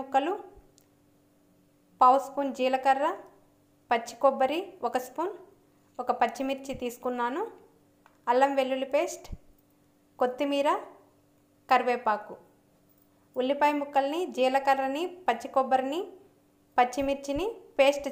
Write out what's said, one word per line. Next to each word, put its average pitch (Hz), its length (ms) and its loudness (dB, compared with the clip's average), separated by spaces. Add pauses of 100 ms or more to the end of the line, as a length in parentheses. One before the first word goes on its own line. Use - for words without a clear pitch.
ముక్కలు, 285 340 0 (1700)
పావు 254 260 10
స్పూన్ 277 340 -4
జీలకర్ర, 262 540 2 (760)
పచ్చి 233 240 -2 (100)
కొబ్బరి 262 340 2 (300)
ఒక 262 80 -2 (100)
స్పూన్, 359 260 -8 (680)
ఒక 247 80 -2 (120)
పచ్చిమిర్చి 269 520 -4 (100)
తీసుకున్నాను, 247 580 -4 (920)
అల్లం 277 280 4
వెల్లుల్లి 262 380 -2
పేస్ట్, - 300 -4 (920)
కొత్తిమీర, 277 480 0 (1000)
కరివేపాకు. 240 640 0 (1040)
ఉల్లిపాయ 285 400 2
ముక్కల్ని, 277 400 0 (160)
జీలకర్రని, 269 680 2 (240)
పచ్చి 233 280 -2
కొబ్బరిని, 262 440 0 (800)
పచ్చిమిర్చిని 277 640 0 (340)
పేస్ట్ 277 340 4